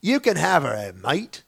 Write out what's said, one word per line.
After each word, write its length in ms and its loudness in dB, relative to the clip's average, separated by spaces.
You 200 2
can 160 2
have 260 4
her, 120 -2
eh, 180 -6
mate? 560 -4